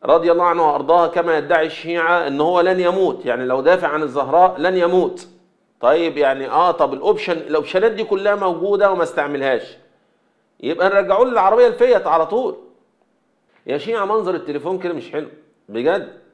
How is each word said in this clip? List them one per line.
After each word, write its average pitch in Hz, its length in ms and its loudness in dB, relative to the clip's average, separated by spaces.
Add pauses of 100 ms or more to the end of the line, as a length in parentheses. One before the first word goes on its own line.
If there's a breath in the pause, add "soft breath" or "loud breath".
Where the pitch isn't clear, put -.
رضي 170 260 4
الله 175 140 2
عنها 170 260 2
وأرضاها، 156 360 2
كما 170 300 0
يدعي 156 280 0
الشيعة، 165 640 -2
إن 143 140 -2
هو 175 200 2
لن 185 180 2
يموت، 180 460 0
يعني 123 200 -2
لو 131 160 -2
دافع 175 260 2
عن 151 160 -2
الزهراء 143 560 2
لن 185 180 0
يموت. 170 500 0 (540)
طيب 151 360 2
يعني، 135 320 0
آه، 170 220 2
طب 143 220 0
الأوبشن، 185 440 -2
الأوبشنات 160 540 -2
دي 208 120 -6
كلها 202 320 0
موجودة 196 560 0
وما 175 120 0
استعملهاش، 139 720 -4 (840)
يبقى 170 300 0
نرجعوه 196 360 2
للعربية 226 420 4
الفيت 233 400 2
على 160 180 2
طول. 214 300 -4 (1120)
يا 139 100 -6
شيعة، 202 280 -4
منظر 196 300 -2
التليفون 156 440 -6
كده 175 140 -6
مش - 180 -10
حلو 147 160 -8 (420)
بجد، 131 440 -2 (200)